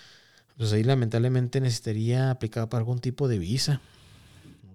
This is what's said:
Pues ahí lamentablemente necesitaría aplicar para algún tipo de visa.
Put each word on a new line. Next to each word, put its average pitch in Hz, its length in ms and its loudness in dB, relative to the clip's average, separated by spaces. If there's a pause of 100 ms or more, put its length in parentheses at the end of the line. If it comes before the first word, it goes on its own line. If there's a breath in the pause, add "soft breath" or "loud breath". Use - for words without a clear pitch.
(560 loud breath)
Pues 110 160 0
ahí 107 120 2
lamentablemente 123 760 2
necesitaría 120 720 0
aplicar 113 380 -4
para 120 120 -2
algún 120 200 -2
tipo 127 260 -2
de 117 120 2
visa. 127 420 0 (960 loud breath)